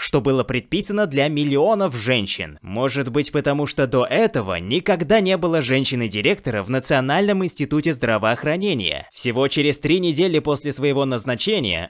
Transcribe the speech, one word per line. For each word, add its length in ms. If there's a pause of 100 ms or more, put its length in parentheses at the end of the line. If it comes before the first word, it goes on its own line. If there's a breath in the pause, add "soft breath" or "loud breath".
что 200
было 220
предписано 640
для 220
миллионов 680
женщин? 680
Может 480
быть, 200
потому 360
что 200
до 180
этого 520
никогда 640
не 160
было 260
женщины-директора 1040
в 60
Национальном 760
институте 480
здравоохранения? 1200
Всего 340
через 320
три 220
недели 400
после 320
своего 320
назначения 840